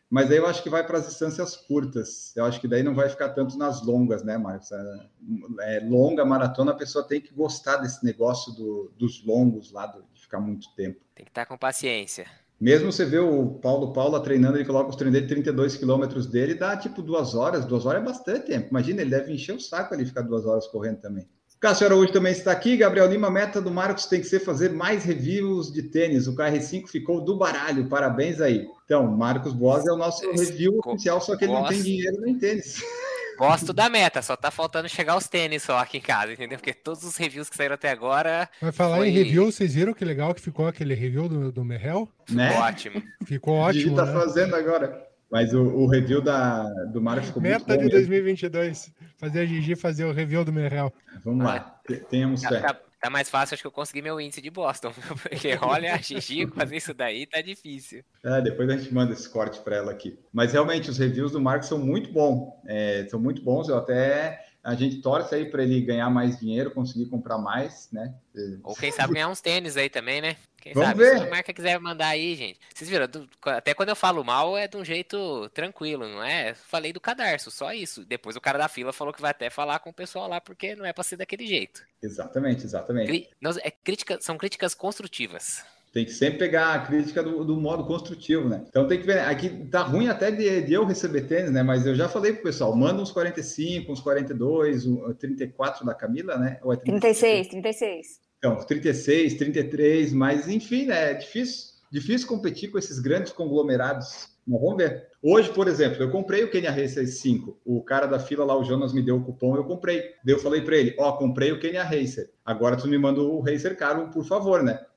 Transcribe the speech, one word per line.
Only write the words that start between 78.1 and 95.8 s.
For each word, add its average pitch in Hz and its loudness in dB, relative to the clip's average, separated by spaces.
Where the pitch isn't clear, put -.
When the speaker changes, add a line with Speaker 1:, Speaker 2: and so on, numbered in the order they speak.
Speaker 2:
o 123 -12
cara 135 -2
da 151 0
fila 127 -8
falou 147 -8
que - -20
vai 147 -2
até 120 -8
falar 147 -4
com 165 -16
o - -20
pessoal 185 -12
lá, 175 -6
porque 196 -12
não 202 -12
é 170 -6
pra 180 -10
ser 180 -6
daquele 202 -10
jeito. 180 -4
Speaker 1:
Exatamente, 120 -4
exatamente. 110 -4
Speaker 2:
Cri-, 170 -4
não, 156 -4
é 151 -8
crítica, - -6
são 160 -6
críticas 190 -4
construtivas. - -8
Speaker 1:
Tem 117 0
que - -8
sempre 147 0
pegar 160 2
a 143 0
crítica 151 0
do, 160 -4
do 156 -2
modo 156 -2
construtivo, 160 -2
né? 104 -4
Então 135 4
tem 180 2
que - -12
ver, 190 2
aqui 147 0
tá 180 0
ruim 170 2
até 208 0
de, 202 2
de 143 0
eu 208 4
receber 160 -2
tênis, 160 0
né? 131 4
Mas 127 2
eu 135 2
já 170 2
falei 208 2
pro - -8
pessoal: 123 0
manda 175 4
uns 190 -6
quarenta 170 -2
e - -8
cinco, 165 -6
uns 131 -8
quarenta 139 0
e 123 -4
dois, 139 2
um, 123 0
trinta 135 -6
e 127 -4
quatro 135 -4